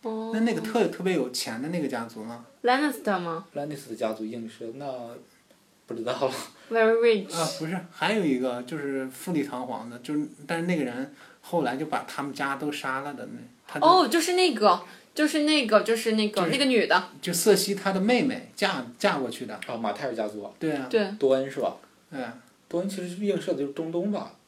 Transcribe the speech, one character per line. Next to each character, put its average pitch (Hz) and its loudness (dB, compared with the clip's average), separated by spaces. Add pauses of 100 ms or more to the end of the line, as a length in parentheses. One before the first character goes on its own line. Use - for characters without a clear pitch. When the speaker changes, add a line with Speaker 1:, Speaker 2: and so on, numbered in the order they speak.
Speaker 1:
哦。 220 -6
Speaker 2:
那 220 0
那 226 2
个 160 -2
特-， 214 2
特 - -8
别 185 2
有 127 0
钱 117 -6
的 147 -6
那 175 -2
个 139 -2
家 117 -4
族 113 -14
呢？ 117 -14 (180)
Speaker 1:
Lannister 254 2
吗？ 170 -6 (100)
Speaker 3:
Lannister 143 -8
家 110 -2
族 110 -6
映 113 -10
射， 117 -14 (100)
那 127 -10 (800)
不 117 -8
知 110 -6
道 120 -2
了。 127 0 (360)
Speaker 1:
Very 226 6
rich。 226 4
Speaker 2:
啊， 165 0
不 160 -4
是， 175 -4 (120)
还 180 0
有 208 2
一 131 4
个 123 -2
就 156 -8
是 135 -4
富 131 -8
丽 156 2
堂 127 -6
皇 117 -8
的， 120 -14
就 151 -8
是， 147 0 (180)
但 165 -2
是 175 -2
那 180 0
个 143 0
人 127 -6 (280)
后 170 -2
来 123 -2
就 151 -4
把 - -4
他 - -8
们 139 -6
家 139 -2
都 147 -4
杀 135 -4
了 143 -8
的 120 -10
那， 120 -12 (260)
他 - -8
就 294 4
Speaker 1:
哦， 339 8
就 330 2
是 359 0
那 359 4
个， 208 6 (340)
就 302 4
是 302 2
那 294 4
个， 214 6
就 226 2
是 226 0
那 214 4
个， 196 0
Speaker 2:
就 175 4
是 160 2
Speaker 1:
那 277 2
个 277 4
女 233 4
的。 180 4 (180)
Speaker 2:
就 175 -4
瑟 214 6
西 196 0
她 196 -2
的 190 0
妹 214 4
妹 123 -4
嫁， 180 0 (120)
嫁 180 2
过 131 -2
去 123 -8
的。 107 -10
Speaker 3:
哦， 123 -6
马 110 -2
泰 135 -6
尔 117 -4
家 110 -2
族 104 -8
啊。 - -12
Speaker 2:
对 160 -2
啊。 135 -4
Speaker 1:
对。 208 2
Speaker 3:
多 135 6
恩 135 0
是 139 -6
吧？ 101 0 (340)
Speaker 2:
对 139 -8
啊。 117 -10 (320)
Speaker 3:
多 170 -2
恩 190 -2
其 185 -6
实 175 -8
映 190 0
射 190 -4
的 139 -2
就 143 -2
是 139 -8
中 165 -6
东 180 -2
吧 185 -6 (140)